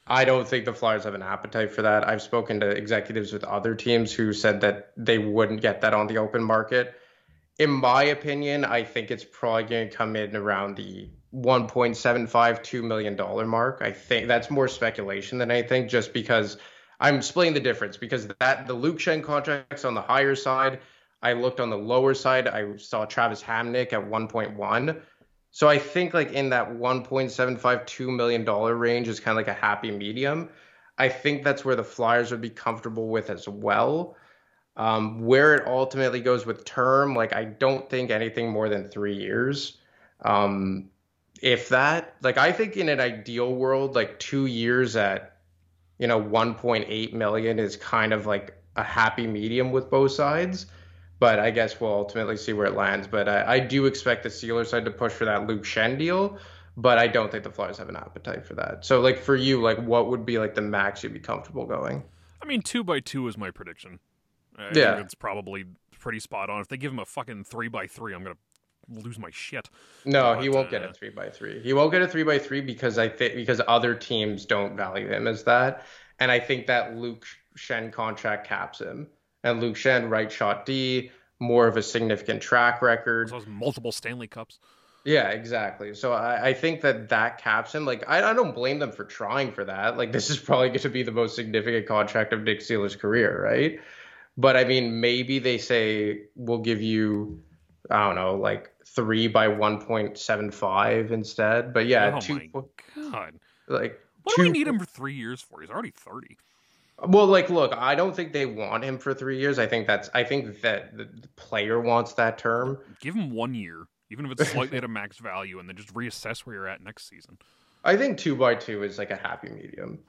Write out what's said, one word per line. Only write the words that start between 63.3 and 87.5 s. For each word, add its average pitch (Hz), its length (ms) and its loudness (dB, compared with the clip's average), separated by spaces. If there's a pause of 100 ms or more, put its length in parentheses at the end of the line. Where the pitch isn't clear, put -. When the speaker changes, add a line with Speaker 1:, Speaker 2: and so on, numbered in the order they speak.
Speaker 2:
my 98 140 -10
prediction. 90 480 -18 (580)
I 104 160 -12
Speaker 1:
Yeah. 117 220 6
Speaker 2:
think 98 100 -6
it's - 100 -20
probably 98 500 -8 (320)
pretty 113 220 -10
spot 101 300 -8
on. 104 100 -6
If 98 80 -10
they 139 100 -10
give 135 140 -8
him 127 80 -8
a 95 60 -10
fucking 110 400 -12
three-by-three, 113 680 -10
I'm 90 100 -12
gonna 90 120 -12 (540)
lose 113 280 -14
my 95 140 -12
shit. - 380 -12 (360)
Speaker 1:
No, 131 300 6
Speaker 2:
But, 113 80 -2
Speaker 1:
he 139 60 0
won't 135 200 2
get 101 140 -4
Speaker 2:
uh, 92 60 -10
Speaker 1:
a 87 40 -16
three-by-three. 104 680 -14
He 123 120 -2
won't 151 180 6
get 180 100 4
a 180 60 2
three-by-three 147 540 0
because 123 360 -4
I 113 100 4
thi-, 113 260 -2
because 120 340 0
other 120 280 4
teams 107 500 -4
don't 101 300 -2
value 101 320 -6
him 104 180 -2
as 113 200 -4
that. 120 400 4 (340)
And 127 100 2
I 123 100 4
think 120 280 -4
that 117 280 0
Luke 117 300 -8 (320)
Schenn 113 340 -8
contract 110 540 -4
caps 98 340 -8
him. - 280 -12 (380)
And 120 140 0
Luke 117 160 -2
Schenn, 123 340 2
right 110 220 0
shot 101 340 -2
D, 127 460 -2 (280)
more 120 280 6
of 107 80 2
a 110 60 0
significant 110 600 -2
track 120 400 4
record. 117 500 0
Speaker 2:
Also 120 140 -12
has - 20 -20
multiple 117 440 -6
Stanley 117 360 -10
Cups. - 320 -18 (440)
Speaker 1:
Yeah, 139 260 4
exactly. 107 640 -6
So 123 180 -2
I, 117 360 0
I 131 40 4
think 160 280 -2
that 110 280 2
that 117 300 2
caps 113 360 0